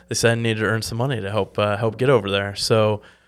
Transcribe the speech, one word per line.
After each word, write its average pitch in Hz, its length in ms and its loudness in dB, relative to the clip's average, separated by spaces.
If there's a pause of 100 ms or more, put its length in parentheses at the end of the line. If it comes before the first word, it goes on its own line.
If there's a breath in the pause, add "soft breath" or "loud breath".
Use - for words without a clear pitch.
they 120 80 -6
said 117 220 2
I - 20 -4
needed 113 200 0
to 107 60 0
earn 110 160 0
some 113 160 -8
money 123 220 -2
to 98 100 -6
help, 101 260 -2
uh, 104 200 0
help 110 220 -2
get 127 120 2
over 101 200 2
there. 101 260 -2
So 107 460 2 (260 soft breath)